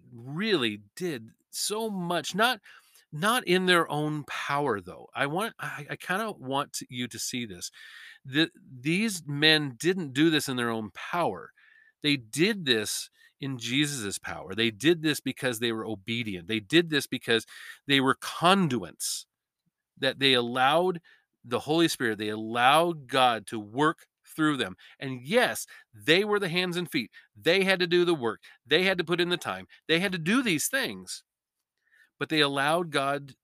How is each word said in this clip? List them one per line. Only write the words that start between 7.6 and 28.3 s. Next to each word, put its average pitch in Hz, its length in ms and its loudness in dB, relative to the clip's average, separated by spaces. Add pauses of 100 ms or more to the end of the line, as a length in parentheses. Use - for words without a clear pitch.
The, 143 260 0 (300)
these 180 480 -2
men 147 500 2
didn't 170 340 0
do 147 160 4
this 151 200 2
in 127 80 -4
their 120 140 0
own 110 220 -4
power. - 600 -6 (500)
They 147 140 2
did 156 500 0
this 107 440 0 (300)
in 135 160 -6
Jesus's 120 600 -2
power. 82 340 -10
They 113 200 0
did 151 280 2
this 151 200 -2
because 123 400 -4
they 117 100 0
were 113 160 -4
obedient. 104 640 -6
They 113 100 -2
did 156 320 2
this 143 160 0
because 117 400 -2 (400)
they 139 140 2
were 131 200 2
conduits, 160 1080 0 (680)
that 131 220 -2
they 135 140 4
allowed 135 680 2 (440)
the 117 160 -2
Holy 165 260 2
Spirit, 113 320 -2
they 107 120 -4
allowed 127 760 2
God 120 400 2
to 113 140 -6
work 113 480 0 (180)
through 151 300 0
them. 98 180 -2 (240)
And 131 240 -8
yes, 170 460 0 (260)
they 151 300 4
were 208 160 0
the 196 80 -2
hands 175 280 -2
and 175 140 -4
feet. 123 220 -4 (280)
They 175 220 4
had 190 160 2
to 180 80 2
do 175 180 4
the 170 80 2
work. 117 280 -2 (260)